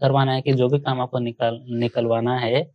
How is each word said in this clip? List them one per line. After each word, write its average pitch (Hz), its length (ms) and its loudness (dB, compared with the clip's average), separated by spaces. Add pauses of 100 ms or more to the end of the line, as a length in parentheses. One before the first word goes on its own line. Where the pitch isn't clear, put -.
करवाना 135 320 2
है 131 100 -2
कि 139 100 0
जो 123 160 4
भी 143 100 2
काम 135 220 -2
आपको 127 180 -4
निकाल-, 120 600 -4
निकलवाना 117 600 0
है, 123 260 0 (100)